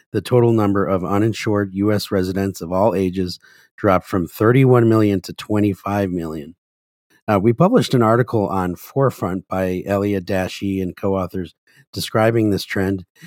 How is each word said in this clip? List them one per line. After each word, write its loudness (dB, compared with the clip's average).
the -2
total 2
number 2
of 0
uninsured -2
U 0
S -2
residents -2
of -10
all 2
ages -4
dropped 2
from -2
thirty-one 4
million 2
to -14
twenty-five -2
million. -8
Uh, 2
we 2
published 2
an 2
article 2
on -2
Forefront -4
by -4
Elia -2
Dashi -4
and -6
co-authors -6
describing 0
this -2
trend, -4